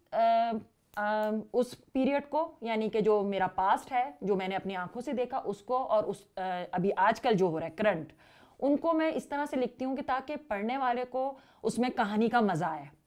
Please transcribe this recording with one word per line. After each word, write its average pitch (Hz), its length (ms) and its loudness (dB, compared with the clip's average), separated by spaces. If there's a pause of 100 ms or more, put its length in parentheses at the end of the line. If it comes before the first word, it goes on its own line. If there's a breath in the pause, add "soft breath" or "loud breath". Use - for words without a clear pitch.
(140)
अ, 226 400 4 (440)
अ, 214 340 0 (220)
उस 240 200 0 (200)
पीरियड 277 360 0
को, 320 340 -4
यानी 220 260 -2
कि 220 120 2
जो 208 220 4
मेरा 190 240 0
पास्ट 196 440 0
है, 269 320 -2
जो 196 120 0
मैंने 190 200 -2
अपनी 190 180 -4
आंखों 185 280 -8
से 285 120 -6
देखा, 240 260 -4
उसको 214 380 -4
और 233 260 2
उस, - 240 -8 (100)
अ, 185 260 -4 (100)
अभी 185 160 0
आजकल 214 440 4
जो 185 140 4
हो 160 100 -2
रहा 165 100 -4
है, - 60 -12
करंट, 190 380 0 (480 soft breath)
उनको 294 340 2
मैं 320 180 2
इस - 180 -6
तरह 285 160 -2
से 294 120 -4
लिखती 247 280 -2
हूँ 262 100 -2
कि 277 60 -4
ताकि 269 340 -4
पढ़ने 233 420 -4
वाले 247 280 0
को 262 340 -4 (240 loud breath)
उसमें 240 280 0
कहानी 214 380 2
का 233 120 4
मज़ा 175 260 2
आए। 147 220 -6 (180)